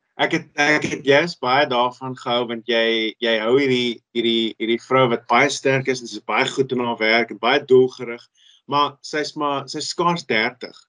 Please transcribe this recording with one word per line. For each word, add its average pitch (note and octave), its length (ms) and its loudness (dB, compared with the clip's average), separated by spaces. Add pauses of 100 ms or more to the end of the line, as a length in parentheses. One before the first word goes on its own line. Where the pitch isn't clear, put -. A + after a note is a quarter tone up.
(180)
Ek C#3 140 0
het, E3 140 -2 (100)
ek D3 280 2
het - 200 -8
juist D3 360 2
baie C3+ 260 2
daarvan B2+ 500 -2
gehou, A#2+ 320 -2
want A#2 180 -8
jy, A2+ 540 0
jy A2+ 180 0
hou A#2 220 2
hierdie, B2 420 -2 (120)
hierdie, A2+ 440 0
hierdie A#2 220 -2
vrou C3 280 2
wat A#2 200 -4
baie B2+ 220 4
sterk C3+ 380 -2
is, B2+ 120 -2
en A#2 80 -14
sy G#2 80 -12
is - 80 -16
baie A2 240 -2
goed C3 240 -2
in B2 80 -2
haar A#2 180 -4
werk, A2+ 320 2
en G#2 80 -12
baie C3 260 0
doelgerig, B2 640 2 (400)
maar C#3 360 0
sy - 180 -8
is D3 160 -8
maar, C#3+ 320 -4
sy D#3 100 -10
is C#3+ 100 -10
skaars F3 380 -2
dertig. A2 480 -4 (140)